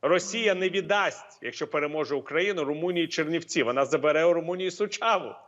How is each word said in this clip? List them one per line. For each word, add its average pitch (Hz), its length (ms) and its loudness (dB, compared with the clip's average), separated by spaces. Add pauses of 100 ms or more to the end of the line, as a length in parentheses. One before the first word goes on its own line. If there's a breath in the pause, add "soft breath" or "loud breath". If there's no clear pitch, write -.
Росія 185 540 2
не 185 140 0
віддасть, 190 720 -2
якщо 135 260 -6
переможе 147 480 -2
Україну, 165 480 -2
Румунії, 165 440 -2
Чернівці. 160 560 -2
Вона 127 220 2
забере 151 400 2
у 175 80 6
Румунії 180 380 -2
Сучаву. 190 640 -2 (120)